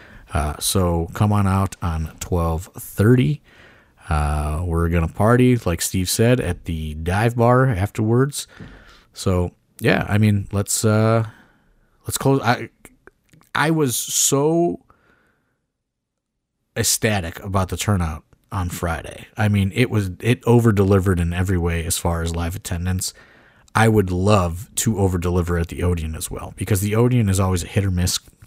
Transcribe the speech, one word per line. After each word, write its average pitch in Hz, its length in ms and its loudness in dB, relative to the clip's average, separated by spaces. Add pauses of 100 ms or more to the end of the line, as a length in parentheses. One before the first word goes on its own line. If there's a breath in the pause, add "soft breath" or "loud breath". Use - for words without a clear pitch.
(340 loud breath)
Uh, 73 240 -4
so 85 540 0
come 107 200 2
on 101 140 2
out 95 360 0
on 80 360 -4
twelve 82 460 -4 (120)
thirty. 127 680 2 (680 soft breath)
Uh, 76 560 -2
we're 85 240 0
gonna 82 180 0
party, 120 520 2
like 85 220 -4
Steve 92 300 -4
said, 123 300 2
at 87 240 -6
the 78 300 -6
Dive 98 420 -2
Bar 123 300 4
afterwards. 117 840 0 (640 loud breath)
So, 90 400 -2 (260)
yeah, - 300 0
I 104 100 0
mean, 104 340 2
let's, - 320 -2
uh, 110 420 2 (800 soft breath)
let's - 120 -6
close. 135 240 2
I, 113 280 -2 (840)
I 147 160 0
was 151 260 0
so 165 880 0 (1900 soft breath)
ecstatic 101 680 -2
about 95 240 -2
the 90 80 -6
turnout 85 480 -2 (260)
on 92 180 -4
Friday. - 580 -6 (100)
I 104 120 2
mean, 98 260 2
it 120 160 2
was, 104 200 -2 (100)
it 120 260 0
over-delivered 101 760 4
in 85 120 0
every 92 260 0
way 85 260 -2
as - 140 -4
far 85 240 -2
as 82 120 -4
live 85 220 -4
attendance. 92 560 -4 (600 soft breath)
I 110 140 4
would 104 220 4
love 92 680 0
to 110 220 0
over-deliver 87 600 0
at 85 100 -2
the - 140 -10
Odeon 80 320 -2
as - 160 -10
well, - 260 -12
because 95 240 -2
the 104 140 -2
Odeon 120 340 4
is 95 120 2
always 92 220 0
a 82 40 -10
hit - 180 -2
or 98 60 -2
miss 90 280 0 (280)